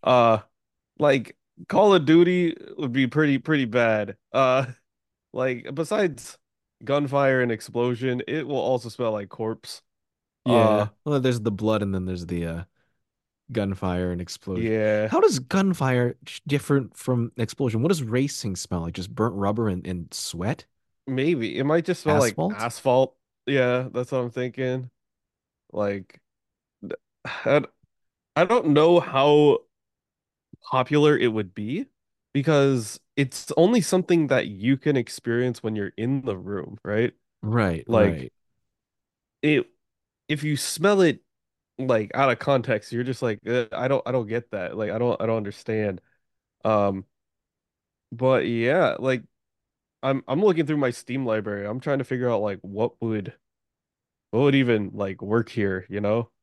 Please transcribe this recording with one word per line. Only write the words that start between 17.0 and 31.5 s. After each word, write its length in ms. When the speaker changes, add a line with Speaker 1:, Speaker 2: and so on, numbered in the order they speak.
Speaker 2:
explosion? 440
What 80
does 140
racing 520
smell 260
like? 120
Just 200
burnt 220
rubber 320
and, 180
and 280
sweat? 520
Speaker 1:
Maybe. 520
It 60
might 200
just 180
smell 140
Speaker 2:
Asphalt? 220
Speaker 1:
like 0
asphalt. 680
Yeah, 460
that's 200
what 80
I'm 100
thinking. 600
Like, 480
th-, 120
<sighs> 180
I, 380
I 80
don't 240
know 320
how 600
popular 460
it 120
would 260